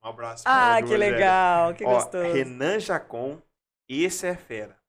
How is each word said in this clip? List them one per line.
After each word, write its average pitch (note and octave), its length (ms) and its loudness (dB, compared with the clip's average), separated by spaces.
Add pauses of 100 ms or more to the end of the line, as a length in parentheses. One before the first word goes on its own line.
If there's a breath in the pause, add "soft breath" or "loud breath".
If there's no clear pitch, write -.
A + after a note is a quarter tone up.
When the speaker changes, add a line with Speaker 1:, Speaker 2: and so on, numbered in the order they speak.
Speaker 1:
Um A2+ 40 -12
abraço F#3+ 380 -12
Speaker 2:
Ah, B3 280 4
Speaker 1:
pra - 20 4
Speaker 2:
que A3 60 2 (100)
Speaker 1:
Rogéria. G#3 240 2
Speaker 2:
legal, F3+ 580 4
que G#3+ 100 -12
Speaker 1:
Ó, B2+ 100 2
Speaker 2:
gostoso. E3+ 380 -2
Speaker 1:
Renan C3+ 460 -2
Jacon, D3 640 -6 (460)
"Esse F3 400 -4
é F3+ 80 -6
fera." G#2+ 420 -14 (100)